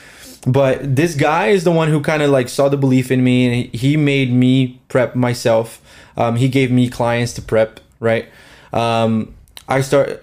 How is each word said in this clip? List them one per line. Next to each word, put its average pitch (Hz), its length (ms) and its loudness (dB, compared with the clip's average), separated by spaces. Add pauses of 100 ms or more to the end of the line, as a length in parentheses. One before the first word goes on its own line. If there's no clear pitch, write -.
(460)
But 135 520 0
this 165 180 0
guy 156 320 0
is 196 160 2
the 180 80 2
one 160 160 2
who 151 140 0
kinda, 151 260 0
like, 131 220 2
saw 139 200 0
the 139 80 0
belief 127 340 0
in 127 120 2
me 127 220 2
and 120 100 0 (160)
he, 117 60 -10
he 139 200 0
made 139 340 0
me 127 580 2
prep 123 260 0
myself. 117 640 -2 (380)
Um, 117 180 -2
he 131 140 0
gave 131 200 0
me 123 200 2
clients 120 460 -4
to 113 60 -12
prep, 110 380 -2 (200)
right? 113 260 -2 (480)
Um, 113 600 -2 (360)
I 131 120 0
start, 139 420 0